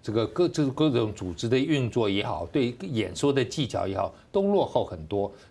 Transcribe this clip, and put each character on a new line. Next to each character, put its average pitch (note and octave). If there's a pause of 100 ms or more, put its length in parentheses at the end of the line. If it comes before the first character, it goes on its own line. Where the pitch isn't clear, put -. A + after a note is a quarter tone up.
这 A2+
个 A2
各， F3
这 D3+
各 D3+
种 A#2
组 F#2
织 A2+
的 B2+
运 C#3
作 A2
也 G2+
好， E2+
对 B2
演 G#2+
说 C#3+
的 C3+
技 C3+
巧 F#2
也 F#2+
好， F#2+ (180)
都 G3 (100)
落 F3
后 A2+
很 E2
多。 G2+ (200)